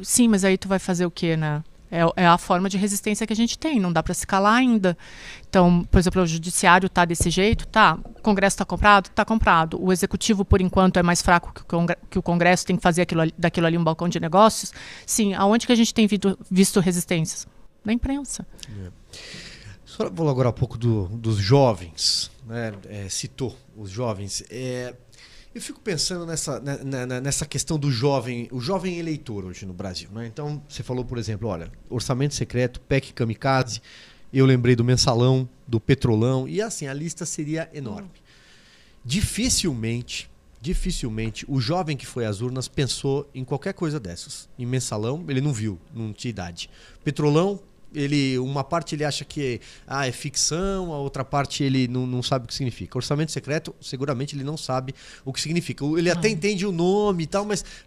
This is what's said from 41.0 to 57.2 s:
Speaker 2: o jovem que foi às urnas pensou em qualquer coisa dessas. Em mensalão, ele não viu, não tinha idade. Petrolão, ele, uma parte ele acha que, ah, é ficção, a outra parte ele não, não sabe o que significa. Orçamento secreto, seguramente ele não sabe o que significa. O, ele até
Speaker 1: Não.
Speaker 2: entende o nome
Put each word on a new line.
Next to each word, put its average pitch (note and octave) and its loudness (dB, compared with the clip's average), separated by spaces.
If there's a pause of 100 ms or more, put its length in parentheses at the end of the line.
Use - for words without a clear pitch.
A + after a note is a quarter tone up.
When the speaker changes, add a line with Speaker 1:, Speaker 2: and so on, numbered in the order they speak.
Speaker 2:
o C3+ -2
jovem D#3 -2
que A2+ -12
foi A#2 -6
às G#2 -4
urnas B2+ -6
pensou C#3 -4
em C3 -10
qualquer D3 -6
coisa D#3 -4
dessas. F2+ -12 (100)
Em B2 -8
mensalão, B2+ -4
ele C3 0
não C#3+ 0
viu, G#2+ -6 (140)
não A2+ -8
tinha A#2 -8
idade. F2 -12 (320)
Petrolão, D#3+ 2 (320)
ele, C#3+ 0
uma C#3 -4
parte E3 -6
ele D3+ -4
acha C#3+ -4
que, B2+ -6 (260)
ah, C3+ -4
é B2 -2
ficção, F3+ -4
a D3 -6
outra C#3 -6
parte C#3+ -2
ele C3 2
não, B2+ -4
não B2 -2
sabe C3 -2
o A2+ -16
que - -12
significa. - -8
Orçamento D3 -2
secreto, D3 -6
seguramente C#3 -6
ele C3+ -8
não D3+ -8
sabe C3 -6 (300)
o C3+ -8
que - -8
significa. D3 -4
O, D#3 0
ele F3 2
até E3+ 0
Speaker 1:
Não. A3 0
Speaker 2:
entende G3 -2
o G3+ -2
nome F#3 2